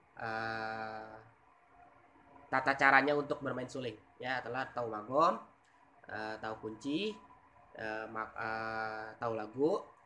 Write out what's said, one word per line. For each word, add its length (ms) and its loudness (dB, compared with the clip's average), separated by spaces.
eh, 1000 -6
tata 320 4
caranya 400 8
untuk 240 -2
bermain 240 -4
suling. 300 -6
Ya, 240 -4
telah 320 -4
tahu 160 -2
magom, 480 4
eh, 320 -4
tahu 240 -4
kunci, 480 -2
eh, 320 -4
ma-, 240 -4
eh, 760 -4
tahu 160 0
lagu, 480 0